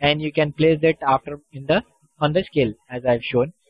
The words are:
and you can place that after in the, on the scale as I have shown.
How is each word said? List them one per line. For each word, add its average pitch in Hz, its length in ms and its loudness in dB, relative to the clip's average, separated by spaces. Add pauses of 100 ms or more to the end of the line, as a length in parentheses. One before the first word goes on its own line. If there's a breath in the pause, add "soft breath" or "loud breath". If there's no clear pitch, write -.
and 147 200 0
you 156 120 -6
can 151 200 0
place 156 300 2
that 160 140 2 (100)
after 139 320 -2 (140)
in 139 140 -14
the, 175 160 0 (360)
on 151 140 0
the 185 100 0
scale 123 300 0 (180)
as 123 160 -10
I 123 60 4
have 117 100 0
shown. 131 300 -2 (180 soft breath)